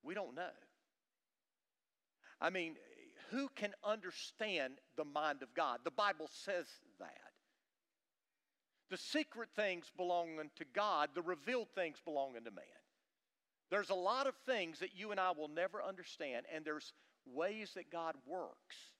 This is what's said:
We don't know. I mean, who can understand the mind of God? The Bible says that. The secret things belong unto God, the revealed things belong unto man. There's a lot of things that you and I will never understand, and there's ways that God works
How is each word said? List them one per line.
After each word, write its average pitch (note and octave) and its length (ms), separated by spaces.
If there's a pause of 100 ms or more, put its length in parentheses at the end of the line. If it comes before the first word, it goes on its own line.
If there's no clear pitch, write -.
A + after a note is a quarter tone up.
We D#3 100
don't E3+ 220
know. D#3 180 (1900)
I E3 100
mean, E3+ 280 (520)
who C4+ 200
can G#3 240 (100)
understand F3+ 960 (160)
the D3+ 100
mind D3 380
of A#2 100
God? C3 300
The - 80
Bible D#3+ 360
says F3 400 (320)
that. - 320 (1600)
The F#3 80
secret A#3 580
things F#3 400
belong F3 440
unto D#3 340
God, E3 420
the F3 60
revealed F#3 520
things E3 280
belong C#3 340
unto A#2 160
man. F2+ 140 (1040)
There's G3+ 200
a G3+ 60
lot A3+ 320
of B3+ 80 (100)
things F3+ 340
that F#3 160
you G#3 160
and G3+ 80
I F#3 120
will D3+ 160
never F3+ 340
understand, D#3+ 720
and D#3 100
there's D3+ 300 (320)
ways F#3 480
that E3 160
God E3 260 (120)
works D3 480 (240)